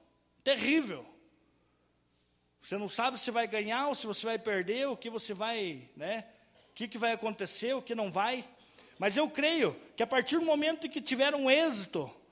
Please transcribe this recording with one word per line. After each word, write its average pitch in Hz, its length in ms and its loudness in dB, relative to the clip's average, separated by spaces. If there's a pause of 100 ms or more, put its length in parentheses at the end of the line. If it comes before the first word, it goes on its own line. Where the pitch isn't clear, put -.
(440)
terrível. 240 640 0 (1500)
Você - 160 -8
não 208 120 -4
sabe 247 300 0
se - 120 -4
vai 233 180 0
ganhar 214 400 -2
ou 285 60 0
se - 120 -4
você 214 200 -4
vai 226 120 0
perder, 214 500 0
o 247 80 -4
que - 120 -12
você 220 240 -6
vai, 190 640 -4
né, 208 300 -6 (440)
o - 40 -20
que 226 120 -6
que 240 120 -10
vai 226 140 2
acontecer, 220 600 -4
o 254 80 -2
que 233 120 -6
não 214 160 -2
vai. 214 340 -2 (540)
Mas 196 180 2
eu 302 140 4
creio 294 440 2 (220)
que - 60 0
a 226 40 4
partir 262 320 2
do 339 60 2
momento 311 420 2
em - 40 -10
que 294 100 -6
tiver 269 340 2
um 269 160 2
êxito, 233 640 2 (200)